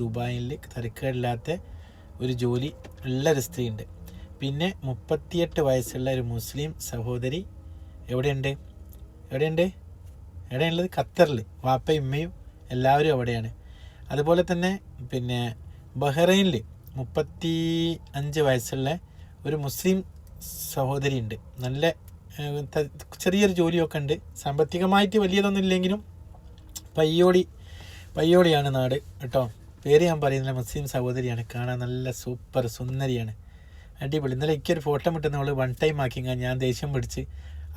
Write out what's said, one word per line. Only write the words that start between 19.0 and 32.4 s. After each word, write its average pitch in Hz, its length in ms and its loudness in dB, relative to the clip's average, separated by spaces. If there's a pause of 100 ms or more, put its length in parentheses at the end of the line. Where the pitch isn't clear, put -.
ഒരു 151 100 0
മുസ്ലിം 151 420 0 (760)
സഹോദരിയുണ്ട്. 135 600 0 (300)
നല്ല, 139 220 0 (540)
ഏഹ്, 147 240 -4 (120)
ത-, 147 140 0 (320)
ചെറിയൊരു 196 300 4
ജോലിയൊക്കെ 165 460 2
ഉണ്ട്. 147 180 0 (260)
സാമ്പത്തികമായിട്ട് 185 760 4
വലിയതൊന്നും 196 420 2
ഇല്ലെങ്കിലും, 185 400 2 (1000)
പയ്യോളി, 175 460 6 (720)
പയ്യോളിയാണ് 156 580 6
നാട് 131 220 2 (260)
കേട്ടോ. 127 220 2 (400)
പേര് 147 200 8
ഞാൻ 165 160 2
പറയുന്നില്ല. 135 400 0
മുസ്ലിം 139 280 -6
സഹോദരിയാണ്. 123 560 -2 (100)
കാണാൻ 123 240 -2
നല്ല 127 320 -4
സൂപ്പർ 123 560 -4